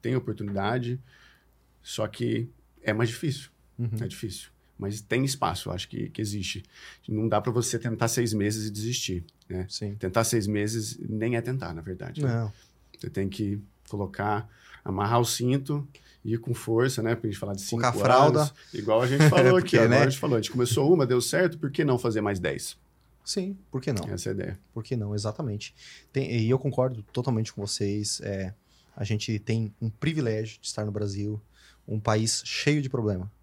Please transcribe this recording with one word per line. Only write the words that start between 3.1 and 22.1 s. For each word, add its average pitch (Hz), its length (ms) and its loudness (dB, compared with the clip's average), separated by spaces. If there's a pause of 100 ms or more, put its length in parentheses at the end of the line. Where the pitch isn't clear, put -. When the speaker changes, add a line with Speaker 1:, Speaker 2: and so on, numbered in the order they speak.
Speaker 2:
Uhum. 120 120 -2 (120)
Speaker 1:
É 113 60 -4
difícil. - 420 -10 (280)
Mas 101 240 -6
tem 127 240 0
espaço, 95 440 -2
eu 90 40 -4
acho 92 160 -6
que, - 200 -6
que - 120 -8
existe. 101 420 -6 (440)
Não 107 200 0
dá 107 140 4
pra 127 100 -2
você 117 280 0
tentar 117 280 0
seis 117 260 0
meses 107 340 0
e 107 40 -6
desistir, 101 540 -4 (240)
né? 92 180 -6
Speaker 2:
Sim. 101 280 -8
Speaker 1:
Tentar 104 280 2
seis 113 220 0
meses 107 540 -2
nem 110 360 -4
é 117 60 0
tentar, 120 320 -6
na 82 80 -10
verdade, 92 400 -10
né? 139 100 2
Speaker 2:
Não. 113 220 -2 (420)
Speaker 1:
Você - 140 -10
tem 98 180 -4
que 101 320 -4 (300)
colocar, 104 580 -4 (380)
amarrar 101 340 2
o 120 60 4
cinto 139 640 0 (360)
e 113 100 -2
ir 113 40 -2
com 120 160 -4
força, 117 480 0
né? 117 140 2
Pra 113 120 -6
gente 98 120 -6
falar 101 160 -6
de 98 60 -10
cinco 117 200 -2
Speaker 2:
Colocar 123 160 4
a - 60 0
fralda. 135 380 8
Speaker 1:
anos. 143 120 0 (180)
Igual 110 300 2
a 127 60 2
gente 143 220 8
falou 127 240 8
Speaker 2:
<laughs> - 60 8
Porque, - 180 4
Speaker 1:
aqui, 113 80 8
agora 123 160 6
Speaker 2:
né? 143 40 8
Speaker 1:
a 135 40 4
gente 135 100 -2
falou, 127 180 2
a 107 40 2
gente - 100 -6
começou 139 420 4
uma, 143 140 6
deu 123 140 4
certo, 165 360 2
por 143 140 -2
que 160 120 0
não 131 140 4
fazer 110 240 0